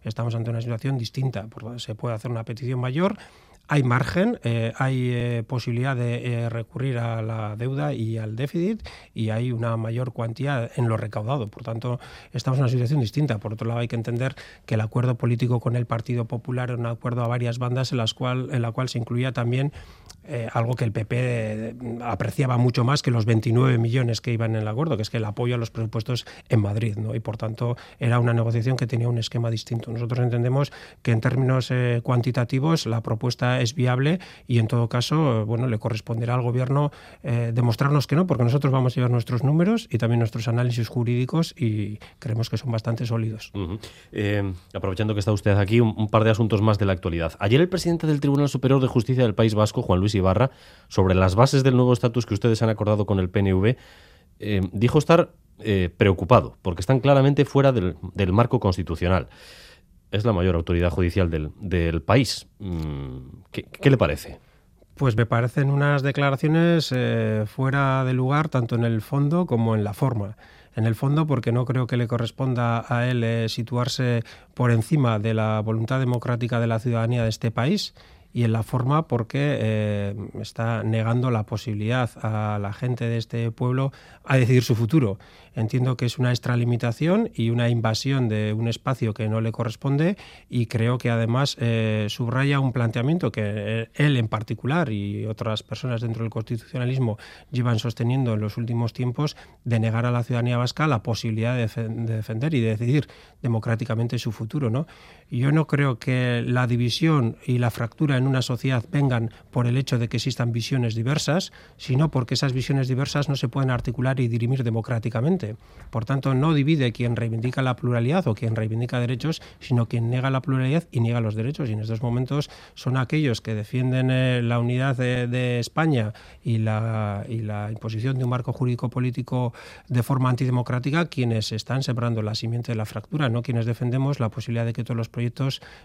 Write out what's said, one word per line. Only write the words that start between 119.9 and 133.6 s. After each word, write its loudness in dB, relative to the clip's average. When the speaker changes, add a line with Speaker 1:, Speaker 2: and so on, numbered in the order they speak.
Speaker 1:
niega 0
la 0
pluralidad 0
y -2
niega 2
los -2
derechos. -4
Y -2
en -4
estos -6
momentos -2
son -2
aquellos 0
que -6
defienden, 0
eh, 2
la 2
unidad 0
de, 0
de 0
España 0
y 0
la, -2
y -6
la -6
imposición -4
de -2
un 0
marco -2
jurídico -2
político -2
de 2
forma 2
antidemocrática 0
quienes -2
están -4
sembrando -2
la -4
simiente -4
de -2
la -4
fractura, -4
no 0
quienes -2